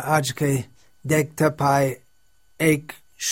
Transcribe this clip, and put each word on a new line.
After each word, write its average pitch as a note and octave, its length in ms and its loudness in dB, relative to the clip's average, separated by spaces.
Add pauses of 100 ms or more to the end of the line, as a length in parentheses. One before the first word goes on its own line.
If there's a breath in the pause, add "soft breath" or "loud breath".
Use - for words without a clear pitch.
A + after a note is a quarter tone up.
আজকে D3+ 440 0 (540)
দেখতে D#3 460 0
পাই C#3+ 340 2 (760)
এক D3+ 220 2 (500)